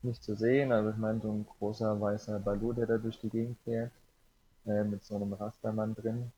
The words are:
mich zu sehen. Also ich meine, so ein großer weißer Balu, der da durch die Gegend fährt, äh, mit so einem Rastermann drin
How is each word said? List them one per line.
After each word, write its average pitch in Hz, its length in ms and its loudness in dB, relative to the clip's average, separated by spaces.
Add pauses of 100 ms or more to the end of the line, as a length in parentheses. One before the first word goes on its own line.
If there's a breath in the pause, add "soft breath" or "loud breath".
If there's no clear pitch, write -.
mich 120 200 -2
zu 107 140 -4
sehen. 127 360 4
Also 107 180 4
ich 107 80 -4
meine, 110 220 0
so 110 120 -2
ein 107 140 -2
großer 107 540 0
weißer 104 400 -2
Balu, 101 340 0
der 117 120 0
da 113 120 4
durch 113 220 -4
die 110 100 -4
Gegend 117 340 -2
fährt, 117 280 -2 (720)
äh, 104 180 2
mit 104 200 -4
so 104 120 -6
einem 101 180 -2
Rastermann 110 600 -2
drin 117 440 -4